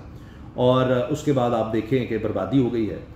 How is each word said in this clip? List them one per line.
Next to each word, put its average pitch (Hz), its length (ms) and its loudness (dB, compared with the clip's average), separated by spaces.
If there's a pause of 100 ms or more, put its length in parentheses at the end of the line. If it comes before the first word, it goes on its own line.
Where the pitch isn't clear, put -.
(580)
और 127 360 4
उसके 143 380 0
बाद 123 220 2
आप 113 120 2
देखें 113 420 0
कि 110 100 -2
बर्बादी 101 460 0
हो 117 60 2
गई 117 160 0
है, 80 180 -6 (120)